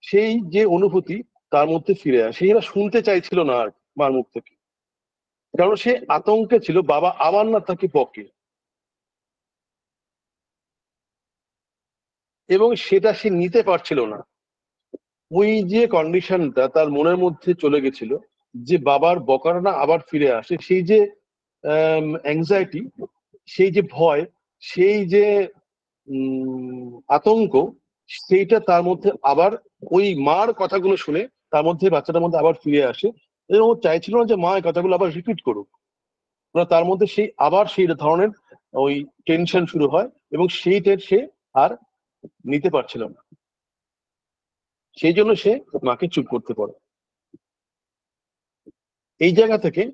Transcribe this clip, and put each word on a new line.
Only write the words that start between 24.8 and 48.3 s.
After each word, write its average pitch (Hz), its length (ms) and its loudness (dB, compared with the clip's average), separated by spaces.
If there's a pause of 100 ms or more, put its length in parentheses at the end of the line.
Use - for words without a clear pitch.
যে, 202 460 2 (540)
উম, 131 1000 -8
আতঙ্ক, 214 460 2 (540)
সেইটা 196 520 0
তার 180 220 2
মধ্যে 180 280 0 (120)
আবার 160 300 2 (380)
ওই 190 240 2
মার 165 380 0
কথাগুলো 190 440 -2
শুনে 175 320 -6 (220)
তার 151 140 0
মধ্যে, 175 260 0
বাচ্চাটার 165 320 -2
মধ্যে 170 160 -2
আবার 156 240 2
ফিরে 147 220 2
আসে। 127 240 -2 (400)
এবং 214 220 4
ও 233 140 0
চাইছিল 170 340 0
না 233 60 2
যে 220 120 0
মা 180 200 0
এই 185 120 -2
কথাগুলো 175 260 0
আবার 180 180 0
repeat 175 300 -8
করুক, 104 260 -6 (840)
মানে 170 120 0
তার 170 180 2
মধ্যে 185 220 0
সেই 208 300 -2
আবার 175 300 2
সেই 190 200 0
ধরনের 165 420 0 (440)
ওই 143 340 -2 (200)
tension 170 400 0
শুরু 151 220 -2
হয় 185 200 0 (220)
এবং 170 180 -2
সেইটা 196 480 0 (120)
সে 196 100 2 (360)
আর 143 160 2 (720)
নিতে 143 260 -2
পারছিল 123 340 -4
না, - 160 -16 (1800)
সেই 160 120 2
জন্য 208 240 2
সে 202 160 0 (300)
মাকে 175 260 -2
চুপ 139 260 -4
করতে 120 240 -6
পারে। 104 140 -6 (2500)